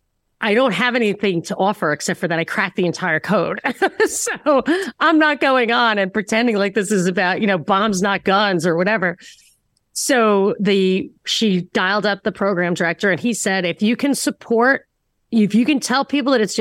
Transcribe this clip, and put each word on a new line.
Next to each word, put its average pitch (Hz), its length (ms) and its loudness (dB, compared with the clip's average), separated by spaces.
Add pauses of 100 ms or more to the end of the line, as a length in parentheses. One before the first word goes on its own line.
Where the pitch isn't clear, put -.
(400)
I 214 140 -2
don't 247 180 2
have 226 220 0
anything 202 500 0
to - 120 -8
offer 190 360 0
except 156 280 -4
for 175 80 -4
that 160 100 -2
I 165 60 0
cracked 190 320 -4
the 180 100 0
entire 160 340 -2
code." 180 460 -2
<laughs> 269 60 -2 (360)
So 311 540 -2 (380)
I'm 311 180 4
not 302 220 2
going 254 320 2
on 233 260 2
and 190 160 -2
pretending 220 440 0
like 196 180 0
this 202 160 -2
is 185 160 2
about, 185 340 0
you 220 60 0
know, 196 100 2
bombs, 196 460 0
not 196 200 0
guns 190 440 2
or 160 80 2
whatever. 185 420 -2 (760)
So 214 640 2
the, 190 520 2 (140)
she 190 360 0 (120)
dialed 202 320 0
up 202 180 -2
the 214 80 -4
program 180 440 -2
director 170 360 -2
and 160 80 -2
he 240 140 -2
said, 190 320 -2
"If 170 160 -4
you 220 140 2
can 285 200 0
support, 240 720 0 (440)
if 208 240 2
you 233 100 4
can 302 140 0
tell 269 260 -2
people 277 280 0
that 233 80 2
it's - 200 -4